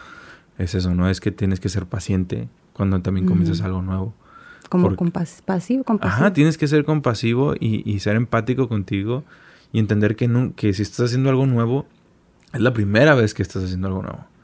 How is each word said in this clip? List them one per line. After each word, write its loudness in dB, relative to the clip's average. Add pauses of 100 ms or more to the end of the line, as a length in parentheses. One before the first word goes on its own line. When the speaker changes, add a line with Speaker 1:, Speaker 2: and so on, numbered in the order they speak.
(580)
Speaker 1:
Es -4
eso, 0
¿no? 2
Es 0
que -2
tienes -2
que -4
ser -4
paciente -4 (240)
cuando 0
también -2
comienzas 2
Speaker 2:
Ujú. -4
Speaker 1:
algo -4
nuevo. -6 (540)
Speaker 2:
Como 2
Speaker 1:
Porque 2
Speaker 2:
compas-, -4
pasivo, -2
compasivo. 0
Speaker 1:
Ajá, 2
tienes 4
que 0
ser 2
compasivo 0
y, -2
y -2
ser 0
empático 0
contigo -4 (480)
y 0
entender 2
que, 0
nu-, 0
que 0
si -2
estás -2
haciendo 0
algo 2
nuevo, 0 (640)
es -6
la 4
primera 4
vez 4
que -8
estás -4
haciendo -4
algo -4
nuevo. -12 (180)